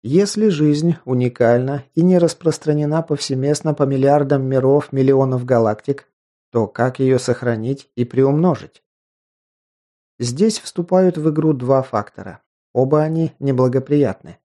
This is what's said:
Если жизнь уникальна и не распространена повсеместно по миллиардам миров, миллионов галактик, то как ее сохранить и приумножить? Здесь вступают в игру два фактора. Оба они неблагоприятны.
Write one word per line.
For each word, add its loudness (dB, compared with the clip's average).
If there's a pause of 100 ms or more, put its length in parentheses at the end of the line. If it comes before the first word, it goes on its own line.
Если 0
жизнь 2
уникальна 0 (100)
и 0
не 4
распространена -2
повсеместно -2
по 0
миллиардам 0
миров, 0
миллионов 2
галактик, -2 (440)
то 0
как -4
ее 2
сохранить -4
и -2
приумножить? -2 (1400)
Здесь -2
вступают -2
в -2
игру 0
два 0
фактора. -10 (320)
Оба 2
они -2
неблагоприятны. -2